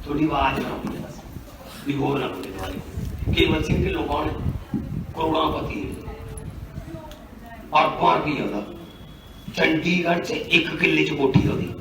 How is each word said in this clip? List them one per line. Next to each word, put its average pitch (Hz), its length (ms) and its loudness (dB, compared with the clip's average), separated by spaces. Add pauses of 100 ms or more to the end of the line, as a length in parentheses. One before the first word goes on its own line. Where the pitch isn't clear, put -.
ਤੁਹਾਡੀ 147 200 2
ਆਵਾਜ਼ 139 360 2
ਹਰਾਉਣੀ - 360 -4
ਹੈ - 40 -8
ਬਸ, - 200 -10 (640)
ਵੀ 139 80 0
ਹੋਰ 135 240 2
ਨਾ - 100 0
ਬੋਲੇ - 220 -6
ਦੁਬਾਰੇ। - 280 -6 (560)
ਕੇਵਲ - 300 6
ਸਿੰਘ - 200 4
ਢਿੱਲੋਂ - 220 0
ਕੌਣ 151 220 0
ਹੈ? - 60 -2 (800)
ਕਰੋੜਾਂਪਤੀ 160 680 0
ਹੈ। - 300 -8 (1700)
ਅਰਬਾਂ 165 340 4
ਰੁਪਈਆ - 280 0
ਉਹਦਾ। 104 200 -2 (920)
ਚੰਡੀਗੜ੍ਹ 170 640 4
'ਚ 170 120 -4
ਇੱਕ 160 460 2
ਕਿੱਲੇ 160 280 4
'ਚ 151 80 0
ਕੋਠੀ 135 360 6
ਉਹਦੀ। - 320 -2